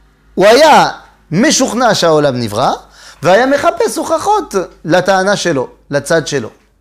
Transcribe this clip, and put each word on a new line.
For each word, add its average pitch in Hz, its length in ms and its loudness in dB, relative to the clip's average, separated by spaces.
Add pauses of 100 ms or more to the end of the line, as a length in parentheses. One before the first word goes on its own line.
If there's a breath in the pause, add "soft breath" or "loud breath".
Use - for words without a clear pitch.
(360)
הוא 175 100 2
היה 233 440 6 (420)
משוכנע 226 640 0
שהעולם 147 440 0
נברא, 117 320 -2 (520 loud breath)
והיה 196 220 2
מחפש 339 520 -2
הוכחות 339 580 -4 (300)
לטענה 190 500 0
שלו, 143 320 -4 (220)
לצד 147 380 -2
שלו. 120 220 -6 (320)